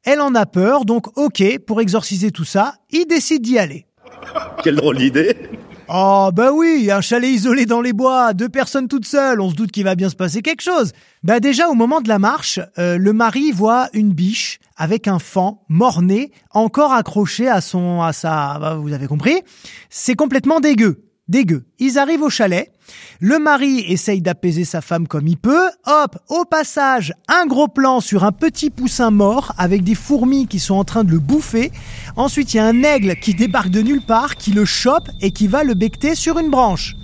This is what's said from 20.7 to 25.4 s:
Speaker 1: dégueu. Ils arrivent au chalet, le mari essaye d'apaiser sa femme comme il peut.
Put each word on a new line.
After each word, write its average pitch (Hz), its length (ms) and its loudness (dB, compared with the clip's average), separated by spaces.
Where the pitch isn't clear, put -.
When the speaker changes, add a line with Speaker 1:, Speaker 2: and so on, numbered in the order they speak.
Speaker 1:
dégueu. 165 360 0
Ils 262 200 0
arrivent 294 240 0
au 294 80 0
chalet, 190 420 -2
le 240 180 2
mari 277 480 0
essaye 185 340 -2
d'apaiser 175 440 -2
sa 160 160 -6
femme 165 260 -4
comme 151 220 -2
il 170 80 2
peut. 339 340 2